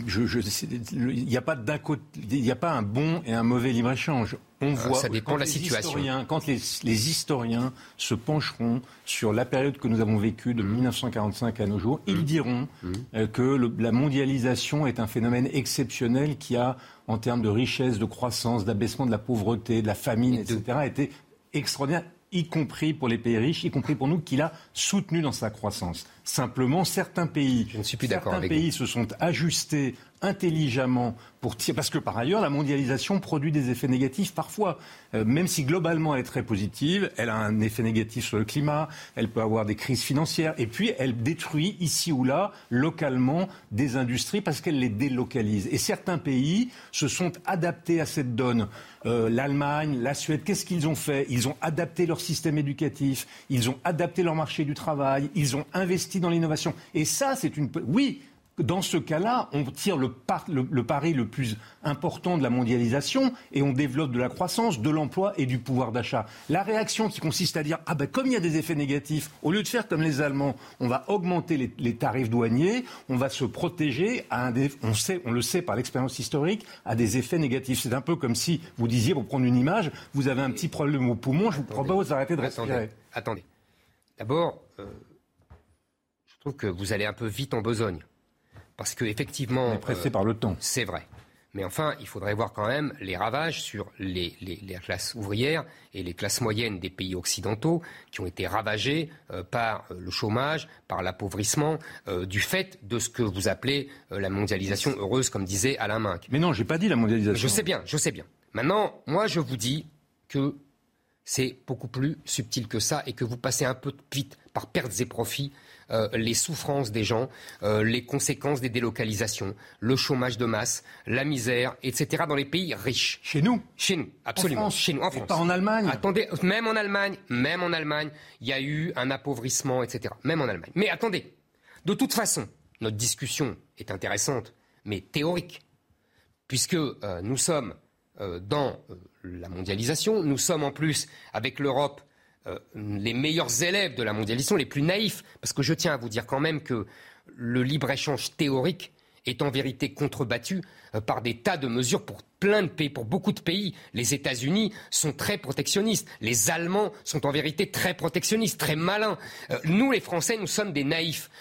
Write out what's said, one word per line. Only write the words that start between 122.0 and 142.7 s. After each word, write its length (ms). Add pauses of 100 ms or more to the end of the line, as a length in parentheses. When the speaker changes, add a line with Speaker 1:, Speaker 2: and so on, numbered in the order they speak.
Speaker 2:
dans 100
les 100
pays 300
riches. 480
Speaker 1:
Chez 180
nous ? 220 (140)
Speaker 2:
Chez 180
nous, 140 (160)
absolument. 360
Speaker 1:
En 80
France. 80
Speaker 2:
Chez 160
nous, 80
en 80
Speaker 1:
Et 80
Speaker 2:
France. 100
Speaker 1:
pas 100
en 120
Allemagne. 400
Speaker 2:
Attendez, 380 (140)
même 260
en 80
Allemagne, 400 (140)
même 340
en 80
Allemagne, 380 (320)
il 60
y 60
a 60
eu 360
un 160
appauvrissement, 720
et 40
cetera. 360
Même 180
en 40
Allemagne. 300
Mais 140
attendez, 440 (520)
de 80
toute 200
façon, 360 (320)
notre 160
discussion 580 (220)
est 140
intéressante, 640 (300)
mais 160
théorique, 640 (880)
puisque, 260
euh, 480
nous 160
sommes, 360 (460)
euh, 200
dans, 400 (100)
euh, 60 (280)
la 240
mondialisation, 720
nous 160
sommes 260
en 80
plus, 360 (240)
avec 280
l'Europe, 420 (440)
euh, 140 (160)